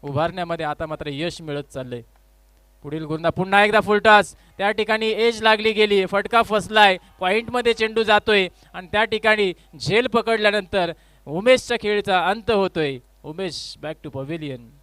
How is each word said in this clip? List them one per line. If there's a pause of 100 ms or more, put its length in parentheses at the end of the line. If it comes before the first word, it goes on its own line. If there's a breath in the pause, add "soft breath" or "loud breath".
उभारण्यामध्ये
आता
मात्र
यश
मिळत
चाललंय. (800)
पुढील
गोलंदाज
पुन्हा
एकदा
फुलटॉस, (220 soft breath)
त्या
ठिकाणी
एज
लागली
गेली,
फटका
फसलाय, (240 soft breath)
पॉइंटमध्ये
चेंडू
जातोय (260 soft breath)
आणि
त्या
ठिकाणी (280 soft breath)
झेल
पकडल्यानंतर (340 soft breath)
उमेशच्या
खेळीचा
अंत
होतोय. (260)
उमेश,
back
to
pavilion. (220)